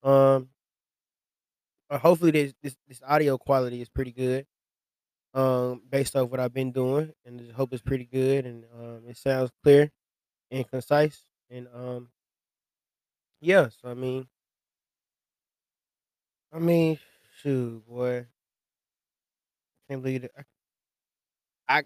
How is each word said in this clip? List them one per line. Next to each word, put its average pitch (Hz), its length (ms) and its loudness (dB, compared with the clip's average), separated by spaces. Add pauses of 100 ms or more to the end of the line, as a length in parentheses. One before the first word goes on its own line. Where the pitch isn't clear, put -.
Um, 135 480 4 (1400)
uh, 143 100 -6
hopefully 165 340 4
this, 143 300 0
this, 139 140 -12 (100)
this 127 160 -20
audio 143 360 2
quality 127 420 -2
is 120 80 -12
pretty 127 240 -8
good, 127 340 -4 (840)
um, 127 560 0
based 139 260 -2
off 127 140 2
what 127 120 -6
I've 123 120 -2
been 131 200 -4
doing, 135 420 -2 (100)
and 123 160 -18
just 120 120 -20
hope 127 200 -6
it's 123 100 -10
pretty 131 220 -4
good 131 400 0
and, 117 300 -16
um, 117 340 -18
it 120 80 -18
sounds 131 340 -2 (120)
clear 147 280 8 (600)
and 127 180 -8
concise, 147 560 -2 (240)
and, 123 240 -18
um, 123 380 -14 (1300)
yeah, 165 300 4
so, - 180 -20
I 123 60 -12
mean 127 340 -8 (2250)
I 160 60 -14
mean, 165 400 2 (420)
shoot, 120 460 -4
boy. 123 400 -6 (1600)
Can't 135 140 -8
believe 131 220 -6
it, - 80 -18 (1400)
I 139 100 4
I 151 80 0